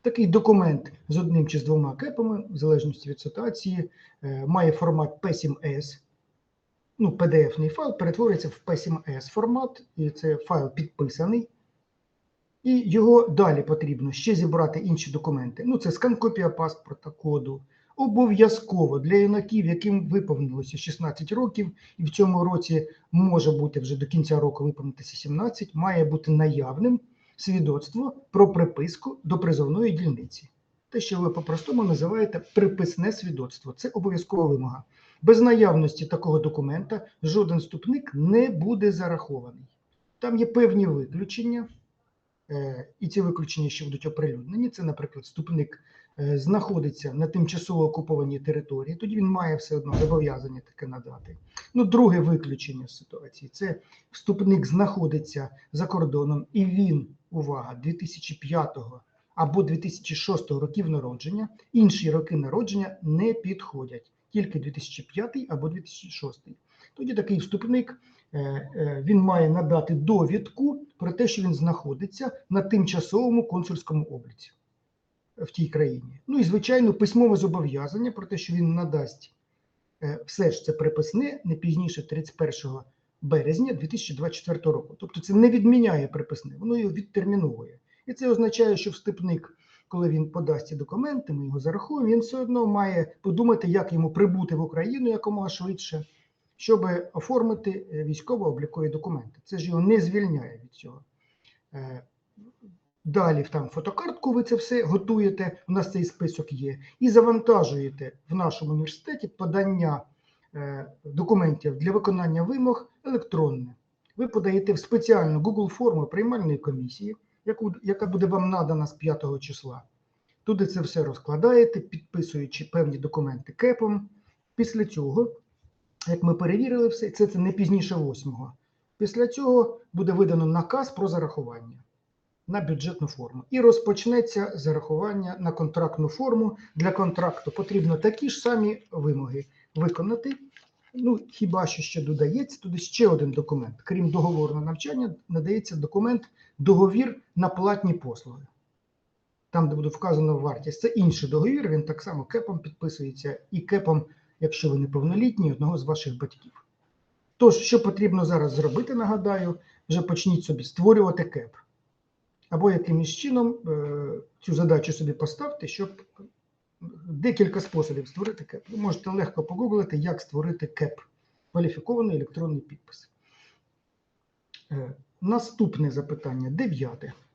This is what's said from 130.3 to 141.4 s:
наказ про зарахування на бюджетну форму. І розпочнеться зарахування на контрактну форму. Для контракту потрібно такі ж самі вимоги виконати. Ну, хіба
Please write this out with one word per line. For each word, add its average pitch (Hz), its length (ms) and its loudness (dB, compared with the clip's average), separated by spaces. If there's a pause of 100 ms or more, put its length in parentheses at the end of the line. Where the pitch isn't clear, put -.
наказ 170 460 0
про 190 160 -4
зарахування 127 760 -8 (640)
на 196 140 -4
бюджетну 151 460 -4
форму. 127 420 -12
І 254 100 -2
розпочнеться 233 960 4
зарахування 175 840 -2
на 170 120 -2
контрактну 156 560 -2
форму. 226 500 0 (180)
Для 175 160 0
контракту 175 600 -2
потрібно 165 460 0
такі 214 320 0
ж - 100 -8
самі 214 520 0
вимоги 139 540 -4 (300)
виконати. 202 600 -2 (580)
Ну, 247 260 0 (100)
хіба 185 380 -2